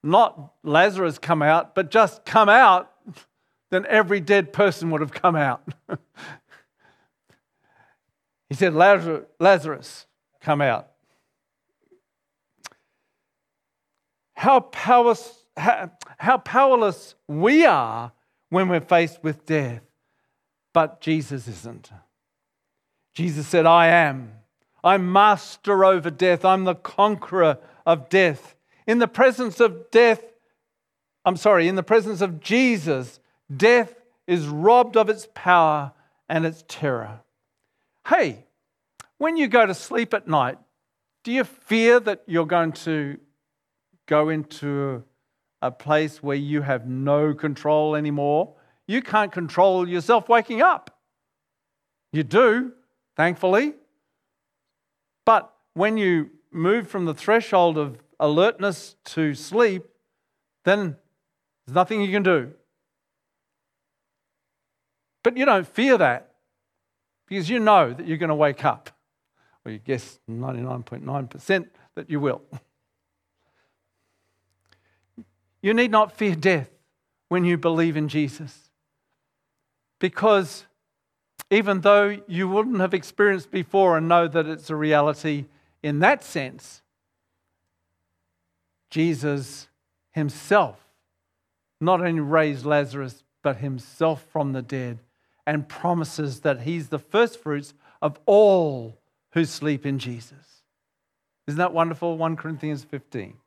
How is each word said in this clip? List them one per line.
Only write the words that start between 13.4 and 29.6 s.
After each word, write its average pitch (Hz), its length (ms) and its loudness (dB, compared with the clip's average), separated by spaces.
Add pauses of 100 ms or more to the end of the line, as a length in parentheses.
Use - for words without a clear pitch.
How 254 280 2
powerless, 240 840 0 (100)
how, 185 360 -2 (260)
how 247 220 0
powerless 240 760 0 (120)
we 233 400 4
are 117 440 0 (380)
when 185 220 0
we're 170 100 0
faced 165 420 0
with 156 220 -6
death, 131 380 -4 (880)
but 160 300 0
Jesus 139 440 -4
isn't. 117 440 -18 (1200)
Jesus 156 340 -6
said, 165 200 2
"I 165 220 6
am. 139 440 2 (500)
I'm 185 300 2
master 196 720 2
over 185 240 2
death. 170 340 0
I'm 190 220 2
the 180 100 -2
conqueror 180 840 0 (260)
of 165 240 0
death." 180 460 0 (320)
In 226 120 0
the 233 100 2
presence 240 520 0